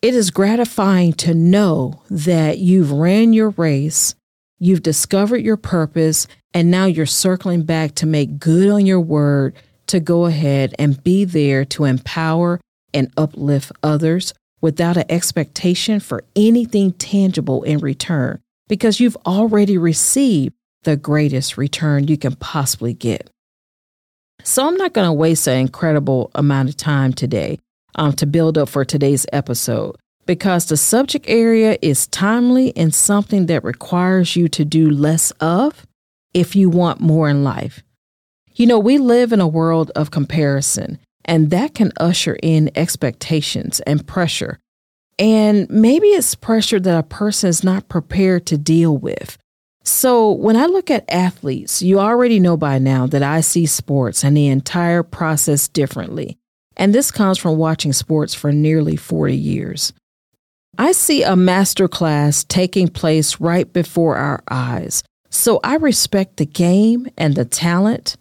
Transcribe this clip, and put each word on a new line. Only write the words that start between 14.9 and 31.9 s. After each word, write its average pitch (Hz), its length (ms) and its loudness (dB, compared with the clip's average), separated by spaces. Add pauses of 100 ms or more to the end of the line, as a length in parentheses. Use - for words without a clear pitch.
an 170 140 0
expectation 175 880 -2
for - 240 -10 (100)
anything 214 580 2
tangible 160 720 -2
in 151 160 0
return, 135 600 -4 (260)
because 214 320 0
you've 240 180 2 (100)
already 202 500 2
received 170 760 0 (300)
the 156 120 2
greatest 143 640 -2
return 143 500 -2
you 151 80 2
can 139 200 -4
possibly 127 580 -6
get. - 340 -6 (1120)
So - 240 -2
I'm 339 100 0
not 381 180 -2
gonna 180 180 2
waste 160 360 0
an 131 100 0
incredible 135 760 -2
amount 139 360 0
of 147 80 -12
time 135 340 0
today, 123 460 -4 (380)
um, 147 180 0
to 151 120 -4
build 160 300 0
up 143 140 0
for 139 160 -2
today's 139 480 0
episode, 117 640 -4 (280)
because 180 400 -2
the 156 140 -2
subject 269 500 -2
area 226 540 2
is - 240 0